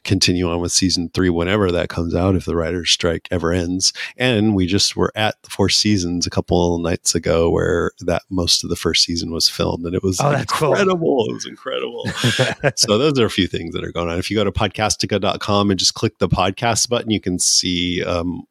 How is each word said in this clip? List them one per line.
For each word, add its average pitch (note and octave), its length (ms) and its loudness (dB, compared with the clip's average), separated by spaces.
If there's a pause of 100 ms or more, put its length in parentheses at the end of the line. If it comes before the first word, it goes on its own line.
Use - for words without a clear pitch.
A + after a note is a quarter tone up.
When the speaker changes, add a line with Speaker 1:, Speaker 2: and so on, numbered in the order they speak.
Speaker 1:
continue F2+ 480 2
on E2+ 100 0
with E2+ 120 -2
season F2+ 380 0
three F#2 200 2
whenever F2+ 400 2
that F2 200 0
comes E2+ 220 -2
out, F2+ 220 2
if F2+ 120 0
the E2 100 -2
writer's E2+ 340 -2
strike - 400 0
ever E2+ 220 0
ends. F2+ 400 0 (240)
And A2 400 2
we F#2 100 2
just F#2 300 0
were F#2 180 0
at G#2+ 280 -2
the - 80 -18
Four G2 180 0
Seasons F2 580 0
a - 40 -4
couple F2 440 2
of E2+ 80 -2
nights E2+ 320 -2
ago, E2 360 2
where E2+ 500 0
that F2 300 -2
most F2 340 0
of E2 60 -8
the E2+ 60 -4
first - 280 0
season E2+ 260 -4
was E2 180 0
filmed, E2+ 380 -4
and E2+ 80 -4
it F#2 80 -2
was F#2+ 180 0
Speaker 2:
Oh, C#3+ 100 2
that's C3 220 -2
cool. - 180 0
Speaker 1:
incredible. E3 580 2
It B2 60 -6
was A2 120 -10
incredible. B2 580 -8 (680)
Speaker 2:
<laughs> - 40 -10
Speaker 1:
So G#2+ 220 2
those C#3 220 2
are A2 60 4
a F#2+ 40 0
few F2+ 160 0
things F2 280 -6
that F2 100 -6
are E2+ 80 -8
going E2+ 160 -2
on. E2+ 100 -2
If F2+ 100 -4
you G2+ 80 -2
go G#2+ 80 2
to G2 60 0
podcastica G#2 720 0
dot G2 200 0
com G2+ 300 4
and F#2+ 80 2
just - 160 0
click - 240 -2
the F#2 100 2
podcast F#2+ 600 0
button, A#2+ 240 -2
you G2 80 2
can F2+ 180 -2
see, F2 640 0
um, F2 480 -2